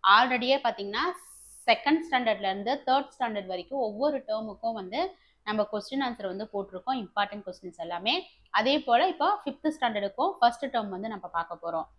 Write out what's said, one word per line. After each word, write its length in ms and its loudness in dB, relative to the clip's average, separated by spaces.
Already-யே 540 6
பாத்தீங்கன்னா 460 -2
செகண்ட் 340 4
ஸ்டாண்டர்ட்ல 400 0
இருந்து 460 -2
தேர்ட் 220 2
ஸ்டாண்டர்ட் 380 -4
வரைக்கும் 320 -6
ஒவ்வொரு 400 -2
டேர்முக்கும் 540 -6
வந்து 280 -6
நம்ம 160 0
கொஸ்டின் 400 -4
ஆன்சர் 240 -4
வந்து 220 -6
போட்டிருக்கோம், 500 -4
இம்பார்ட்டன்ட் 440 -4
கொஸ்டின்ஸ் 340 -14
எல்லாமே. 380 -2
அதே 300 4
போல 280 4
இப்போ 280 2
ஃபிஃப்த் 320 -4
ஸ்டாண்டர்டுக்கும் 640 -2
ஃபர்ஸ்ட் 340 2
டேர்ம் 220 -2
வந்து 200 -6
நம்ம 200 -10
பார்க்க 320 -4
போறோம். 260 -4